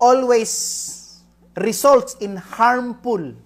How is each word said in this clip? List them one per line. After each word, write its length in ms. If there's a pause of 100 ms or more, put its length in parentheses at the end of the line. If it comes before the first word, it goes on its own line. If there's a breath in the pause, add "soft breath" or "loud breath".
always 480 (1040)
results 640
in 160
harmful 1120